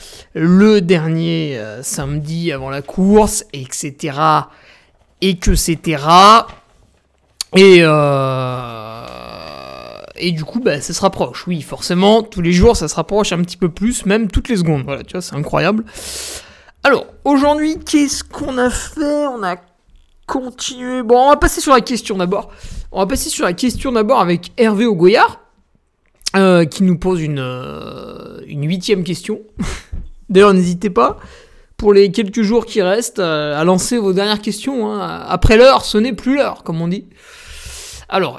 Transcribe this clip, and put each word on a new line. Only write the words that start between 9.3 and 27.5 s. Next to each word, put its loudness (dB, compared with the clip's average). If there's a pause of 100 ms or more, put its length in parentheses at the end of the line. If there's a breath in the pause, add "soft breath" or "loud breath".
et 0
du -4
coup, -6
bah, 0
ça -8
se -6
rapproche. -2
Oui, -4
forcément, 2
tous -10
les 0
jours, 6
ça -4
se -8
rapproche -2
un -2
petit -6
peu 0
plus, -4
même 0
toutes -2
les 0
secondes. 0
Voilà, -8
tu -16
vois, -8
c'est -12
incroyable. 0 (1000 loud breath)
Alors, 2 (200)
aujourd'hui, 2
qu'est-ce -2
qu'on -10
a 0
fait ? -4
On -8
a -4 (680)
continué. -6
Bon, 4
on 6
va 6
passer 0
sur 0
la 6
question -6
d'abord. -4 (420 loud breath)
On -6
va 0
passer -4
sur -4
la 0
question -4
d'abord 2
avec 0
Hervé 2
Augoyard, 4 (960)
euh, 6
qui -4
nous 2
pose -2
une, -4
euh, -12